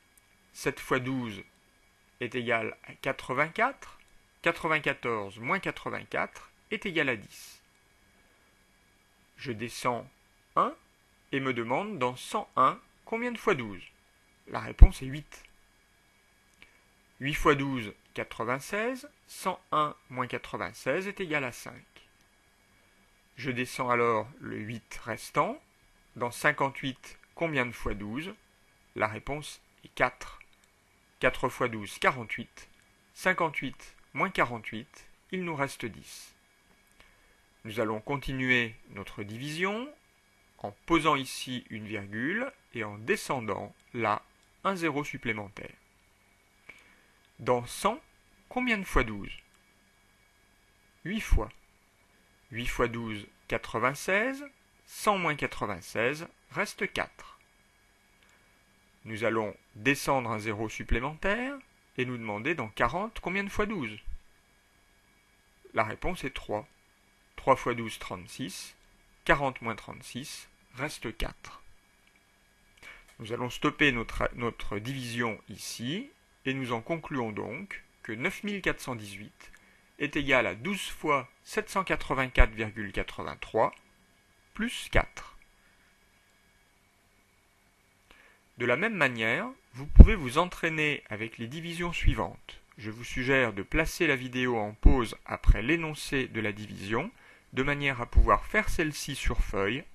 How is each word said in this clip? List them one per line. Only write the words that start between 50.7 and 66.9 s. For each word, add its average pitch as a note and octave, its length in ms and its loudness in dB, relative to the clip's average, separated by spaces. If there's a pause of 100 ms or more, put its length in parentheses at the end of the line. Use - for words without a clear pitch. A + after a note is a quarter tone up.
Huit G#3 160 -2
fois. - 260 6 (1000)
Huit A#2 160 -4
fois B2 200 2
douze, A2+ 400 -6 (220)
quatre-vingt-seize. F#3 960 0 (400)
Cent - 320 0
moins E3 180 0
quatre-vingt-seize B2 960 -2 (220)
reste G3 420 -4
quatre. - 460 -8 (1700)
Nous A2 180 -6
allons A2 320 2 (180)
descendre C3 560 2
un A2+ 80 -2
zéro G#2+ 300 -4
supplémentaire G3 880 -2 (400)
et C3 80 0
nous B2 140 -6
demander A2+ 360 -4
dans B2+ 140 -6
quarante D#3+ 520 0
combien F#3+ 240 -4
de G3+ 40 -8
fois G#3 160 0
douze ? C3+ 340 -6 (1700)
La A2 120 2
réponse E3 400 -4
est C#3 120 -6
trois. - 320 -6 (680)